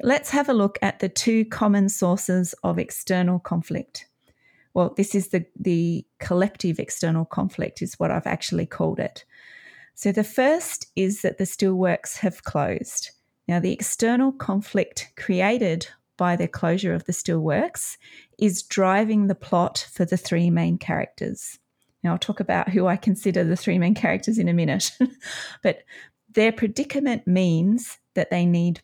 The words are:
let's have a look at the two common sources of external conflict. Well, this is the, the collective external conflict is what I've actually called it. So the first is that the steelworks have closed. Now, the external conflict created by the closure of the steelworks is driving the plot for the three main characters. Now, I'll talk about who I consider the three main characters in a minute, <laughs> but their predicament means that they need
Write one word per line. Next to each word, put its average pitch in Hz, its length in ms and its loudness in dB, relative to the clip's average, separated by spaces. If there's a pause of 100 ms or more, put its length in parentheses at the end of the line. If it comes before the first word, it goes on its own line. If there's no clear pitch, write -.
let's 277 280 2
have 277 180 2
a 262 60 4
look 202 280 2
at 196 160 0
the 196 100 0
two 220 360 2
common 202 440 2
sources 180 640 0 (120)
of 170 140 0
external 180 600 0
conflict. - 680 -6 (680)
Well, 180 220 2
this 196 180 0
is 196 140 0
the, 170 260 -2
the 170 500 0 (140)
collective 180 600 0
external 165 440 -2
conflict - 560 -6
is - 180 -8
what 165 120 0
I've 165 160 -4
actually 165 400 -4
called 160 320 -2
it. - 260 -6 (720)
So - 160 -2
the 208 140 2
first - 720 0
is 190 260 0
that - 160 -2
the 190 60 -2
steelworks 185 760 0
have - 240 -2
closed. - 680 -4 (360)
Now, 175 140 0
the 185 120 0
external 247 600 0
conflict - 840 -2
created 190 680 0 (300)
by 175 200 2
the 170 120 0
closure 175 460 0
of 170 100 -4
the 170 80 -4
steelworks 165 840 -2 (420)
is 196 240 2
driving 202 640 2
the 196 80 2
plot - 580 -2
for 180 120 0
the 180 120 0
three 170 340 2
main 170 280 2
characters. - 800 -6 (440)
Now, 170 100 0
I'll 170 60 -2
talk - 220 -4
about 180 300 0
who 185 160 4
I 180 100 2
consider 185 480 0
the 165 120 2
three 180 220 0
main 180 160 4
characters 202 440 0
in 175 100 2
a 170 40 2
minute, 170 400 0 (360)
<laughs> - 340 -14
but - 200 0 (460)
their 220 240 4
predicament 240 760 -2
means 180 720 2 (160)
that - 160 0
they 175 160 2
need 175 380 2